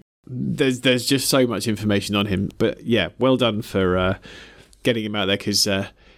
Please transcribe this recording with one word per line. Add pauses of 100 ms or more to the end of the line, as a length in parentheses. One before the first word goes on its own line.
(260)
there's,
there's
just
so
much
information
on
him.
But
yeah,
well
done
for,
uh, (640)
getting
him
out
there
'cause,
uh, (300)